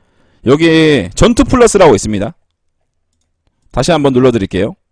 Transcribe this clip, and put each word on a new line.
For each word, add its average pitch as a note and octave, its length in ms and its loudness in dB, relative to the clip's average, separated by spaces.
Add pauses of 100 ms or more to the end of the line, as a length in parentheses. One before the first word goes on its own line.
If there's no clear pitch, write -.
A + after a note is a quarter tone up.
(460)
여기 D#3 680 2
전투 A#3 300 0
플러스라고 G#3 500 2
있습니다. G#2+ 400 -6 (1400)
다시 C3+ 220 -4
한번 C#3+ 220 -2
눌러드릴게요. A#2 600 -2 (180)